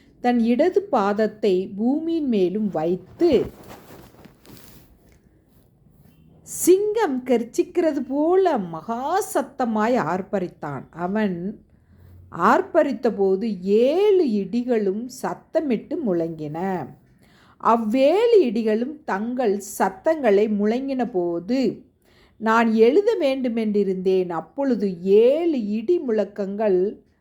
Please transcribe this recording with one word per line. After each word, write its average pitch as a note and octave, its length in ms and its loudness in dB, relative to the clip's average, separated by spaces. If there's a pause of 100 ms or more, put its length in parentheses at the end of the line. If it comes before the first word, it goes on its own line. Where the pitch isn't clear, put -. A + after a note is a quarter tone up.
(200)
தன் A#3+ 200 2
இடது D4+ 520 2
பாதத்தை G#3 840 0
பூமியின் D4+ 520 -2
மேலும் G3+ 400 0
வைத்து, F3+ 760 0 (3000)
சிங்கம் F#4+ 840 0
கெர்ச்சிக்கிறது C#4 760 -2 (100)
போல D#4+ 500 2
மகா A#3 640 -4 (120)
சத்தமாய் B3 640 0
ஆர்ப்பரித்தான். E3+ 920 -6
அவன் F#3 680 -4 (800)
ஆர்ப்பரித்தபோது G#3+ 1200 0
ஏழு D4+ 680 2
இடிகளும் A3 840 -2 (140)
சத்தமிட்டு B3+ 720 -4 (100)
முழங்கின. E3 840 -4 (680)
அவ்வேழு C#4 880 4
இடிகளும் A#3 600 -2
தங்கள் A3 540 -2
சத்தங்களை A3 880 0
முழங்கின A#3 600 -2
போது, F3+ 800 -2 (460)
நான் A3 380 2
எழுத E4 460 4
வேண்டுமென்றிருந்தேன். G#3 1080 0
அப்பொழுது F#3+ 760 -4
ஏழு A#3+ 640 4
இடி A3+ 320 -2
முழக்கங்கள் G3+ 1040 -2 (180)